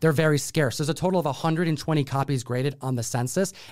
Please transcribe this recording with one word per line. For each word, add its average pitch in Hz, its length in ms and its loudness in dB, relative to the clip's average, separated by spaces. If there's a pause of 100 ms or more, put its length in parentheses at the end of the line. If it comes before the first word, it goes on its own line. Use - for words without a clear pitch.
they're 160 100 4
very 151 260 4
scarce. 143 400 0
There's 147 120 -2
a 160 40 0
total 180 280 0
of 165 40 0
a 143 60 0
hundred 160 380 0
and 151 80 0
twenty 151 260 0
copies 135 400 -2
graded 127 380 -2
on 131 160 -2
the 117 40 -2
census, 131 520 -2 (180)